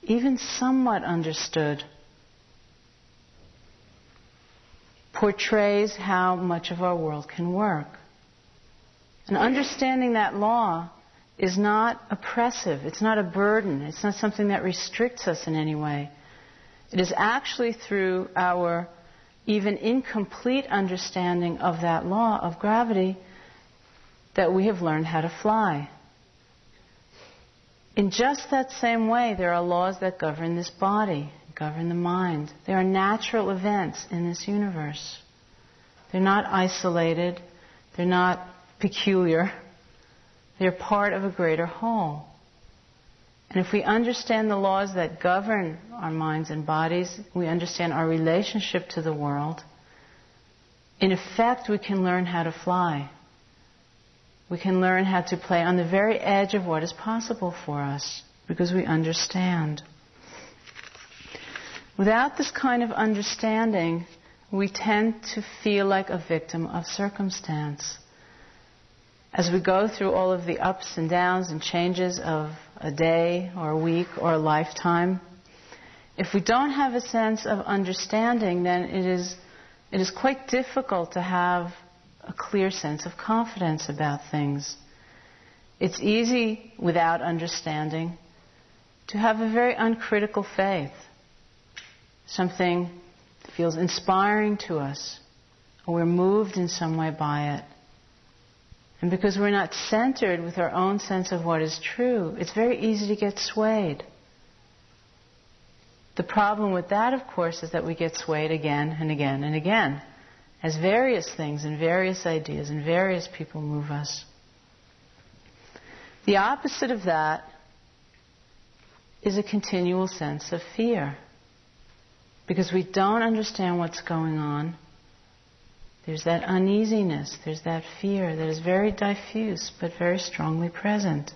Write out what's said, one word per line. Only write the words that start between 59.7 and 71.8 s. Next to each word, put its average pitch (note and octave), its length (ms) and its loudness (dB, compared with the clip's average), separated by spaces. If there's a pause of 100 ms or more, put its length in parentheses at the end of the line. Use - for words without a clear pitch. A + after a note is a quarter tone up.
Without A3+ 400 4
this C#4 140 -2
kind B3 320 0
of A3+ 100 -2
understanding, G#3 1120 0 (460)
we G3 160 0
tend G#3+ 460 2 (200)
to G#3 100 -6 (180)
feel G3+ 240 4
like F#3+ 220 2
a E3+ 200 -4
victim E3 380 -2
of E3+ 200 -6
circumstance. F#3 1120 -4 (1300)
As F3 200 2
we F#3 100 4
go F#3+ 240 4
through G3 260 0
all F#3 200 4
of F3 140 -2
the F3 120 -2
ups F#3 380 -2
and D#3+ 120 -2
downs F3+ 420 2
and D#3 120 -6
changes F3+ 560 0